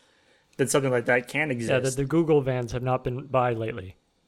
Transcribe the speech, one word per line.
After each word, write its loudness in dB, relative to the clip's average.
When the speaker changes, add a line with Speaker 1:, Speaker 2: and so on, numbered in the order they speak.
Speaker 1:
that 2
something 2
like 0
that 2
can -2
Speaker 2:
Yeah, -2
Speaker 1:
exist. 0
Speaker 2:
that 0
the -2
Google 4
vans -2
have -4
not 0
been -6
by 2
lately. -8